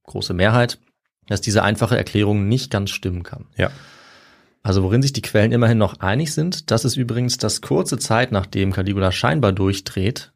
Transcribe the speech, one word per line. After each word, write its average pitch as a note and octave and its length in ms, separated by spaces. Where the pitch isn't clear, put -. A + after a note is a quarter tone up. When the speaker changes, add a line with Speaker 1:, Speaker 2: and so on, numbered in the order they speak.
Speaker 1:
große - 280
Mehrheit, A2 460
dass G2+ 160
diese G#2 220
einfache G#2+ 340
Erklärung G2+ 500
nicht C3 220
ganz G2 200
stimmen F2+ 340
kann. - 220
Speaker 2:
Ja. F#2 140
Speaker 1:
Also F#2+ 220
worin A2+ 180
sich C#3 100
die A2+ 100
Quellen G#2+ 300
immerhin A#2 260
noch G#2 220
einig C3+ 320
sind, - 380
das A#2 140
ist B2 120
übrigens, A#2+ 400
dass - 260
kurze C#3+ 360
Zeit A#2 320
nachdem G2 420
Caligula F#2+ 380
scheinbar A#2+ 420
durchdreht, G2 840